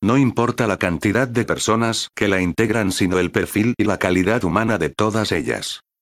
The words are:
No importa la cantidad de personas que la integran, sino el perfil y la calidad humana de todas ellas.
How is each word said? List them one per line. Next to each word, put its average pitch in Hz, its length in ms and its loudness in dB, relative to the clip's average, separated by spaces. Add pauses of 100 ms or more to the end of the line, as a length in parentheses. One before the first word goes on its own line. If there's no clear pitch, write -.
No 113 160 2
importa 117 500 0
la 95 100 -2
cantidad 101 480 0
de 120 200 -2
personas 113 680 -2
que 107 140 0
la 95 140 2
integran, 107 500 0
sino 92 280 0
el 90 120 0
perfil 107 460 0
y 101 80 0
la 98 140 0
calidad 95 440 2
humana 104 340 0
de 80 120 -2
todas 107 420 -2
ellas. - 480 -4 (220)